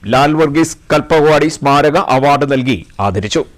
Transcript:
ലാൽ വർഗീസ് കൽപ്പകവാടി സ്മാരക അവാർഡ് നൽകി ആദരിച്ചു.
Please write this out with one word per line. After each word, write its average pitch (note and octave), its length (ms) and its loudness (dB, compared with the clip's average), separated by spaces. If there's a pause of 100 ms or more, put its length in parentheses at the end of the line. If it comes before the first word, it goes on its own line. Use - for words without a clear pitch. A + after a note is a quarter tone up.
(140)
ലാൽ C#3+ 280 2
വർഗീസ് D#3 360 0 (160)
കൽപ്പകവാടി D3+ 640 2
സ്മാരക C#3+ 400 0 (200)
അവാർഡ് C#3+ 360 2
നൽകി B2+ 260 -2 (280)
ആദരിച്ചു. G2+ 360 -4 (140)